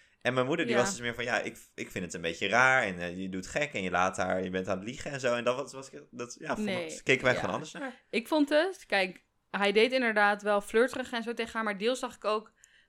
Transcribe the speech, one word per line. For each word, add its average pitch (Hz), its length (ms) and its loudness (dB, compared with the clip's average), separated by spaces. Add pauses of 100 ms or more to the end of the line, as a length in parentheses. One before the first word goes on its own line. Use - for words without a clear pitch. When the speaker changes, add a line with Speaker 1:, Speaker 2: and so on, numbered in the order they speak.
(200)
Speaker 1:
En 123 140 0
mijn 127 120 2
moeder, 160 200 0
die - 80 0
Speaker 2:
Ja. 120 60 4
Speaker 1:
was 123 100 4
dus 120 100 -6
meer 120 140 -4
van, 120 100 -6
"Ja, 117 160 2
ik, - 160 -6 (180)
ik 120 160 -10
vind 92 140 -6
het 85 100 -8
een 87 60 -8
beetje 85 280 -2
raar 127 340 6
en, 95 160 -2
eh, 87 200 -6
je 95 100 -6
doet 92 180 -6
gek 147 260 -4
en 101 100 -4
je 92 80 -2
laat 90 260 2
haar, 92 280 0
je 92 60 -6
bent 92 180 -2
aan 95 100 0
het 98 80 -10
liegen 139 240 -8
en 139 100 -8
zo." 123 140 2
En 120 100 -2
dat 123 120 2
was, 127 160 -8
was 135 180 -14
ik, 147 200 -18
dat, 120 280 -10
ja, - 160 -4
vond 214 120 -4
Speaker 2:
Nee, 180 260 -4
Speaker 1:
ik, - 120 -12
keken 135 200 4
wij 127 80 6
Speaker 2:
ja. 90 60 2
Speaker 1:
gewoon 92 160 -2
anders 147 180 -6
naar. 262 380 -10
Speaker 2:
Ik 226 180 -4
vond 302 200 4
het, 330 380 0
kijk, 190 380 -2 (260)
hij 202 220 2
deed 226 200 6
inderdaad 214 500 4
wel 202 180 2
flirterig 247 520 0
en 233 100 -4
zo 233 120 -6
tegen 226 180 -6
haar, 226 120 -2
maar 208 140 -2
deels 240 200 0
zag 233 180 -6
ik - 80 -10
ook, 214 280 -2 (360)